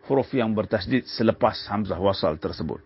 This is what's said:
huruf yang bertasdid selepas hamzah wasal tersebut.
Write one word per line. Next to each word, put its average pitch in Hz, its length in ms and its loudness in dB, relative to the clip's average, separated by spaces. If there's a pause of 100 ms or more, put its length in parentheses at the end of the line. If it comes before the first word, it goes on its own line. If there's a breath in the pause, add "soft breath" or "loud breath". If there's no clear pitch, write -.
huruf 139 240 2
yang 113 240 0
bertasdid 110 480 0
selepas - 640 0
hamzah 95 320 -2
wasal 92 400 0
tersebut. 82 460 -6